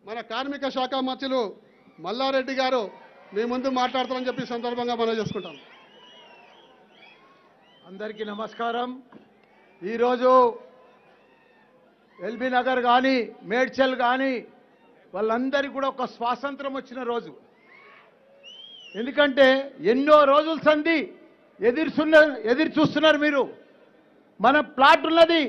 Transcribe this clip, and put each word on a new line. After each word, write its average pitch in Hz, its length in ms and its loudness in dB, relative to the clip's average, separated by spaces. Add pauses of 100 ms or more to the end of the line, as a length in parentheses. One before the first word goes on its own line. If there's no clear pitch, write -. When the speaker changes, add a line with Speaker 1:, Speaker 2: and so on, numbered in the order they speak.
Speaker 1:
మన 233 120 -10 (120)
కార్మిక 269 440 -6
శాఖ 254 180 -2 (160)
మంత్రులు 262 320 -4 (640)
మల్లారెడ్డి 262 560 -2
గారు 254 200 0 (540)
మీ 214 160 -2
ముందు 254 160 -2 (140)
మాట్లాడతారని 254 480 -4
చెప్పి 247 160 -6
ఈ - 80 -18
సందర్భంగా 240 480 -4
మనం 226 180 0
చేసుకుంటాం. 180 360 -8 (2250)
Speaker 2:
అందరికీ 214 420 -12
నమస్కారం. 233 580 -6 (920)
ఈరోజు 240 500 0 (2000)
ఎల్బీ 240 300 -6
నగర్ 254 320 0
కానీ 262 260 4 (360)
మేడ్చల్ 254 520 0
కానీ 262 300 0 (800)
వాళ్ళందరికీ 254 640 -2
కూడా 269 160 -2
ఒక 247 120 -6 (100)
స్వాతంత్రం 269 640 -6
వచ్చిన 254 200 -14 (120)
రోజు. 226 200 -6 (1700)
ఎందుకంటే 277 480 4 (460)
ఎన్నో 294 240 4 (160)
రోజుల 311 240 0 (100)
సంధి 311 320 2 (680)
ఎదురుస్తున్న-, 302 680 2 (140)
ఎదురు 294 260 0
చూస్తున్నారు 302 480 2
మీరు. 285 180 0 (1000)
మన 185 140 6 (160)
ప్లాట్ 285 340 6
ఉన్నది 330 400 4